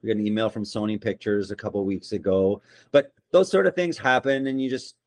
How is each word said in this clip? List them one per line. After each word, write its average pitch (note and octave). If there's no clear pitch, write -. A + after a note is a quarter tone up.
We -
got A2
an G#2
email G#2+
from G#2+
Sony G#2+
Pictures G2+
a G2+
couple G#2
weeks F#2+
ago, F#2+
but C#3
those F#3
sort F#3+
of F3+
things F3
happen C3+
and C3+
you C3
just B2+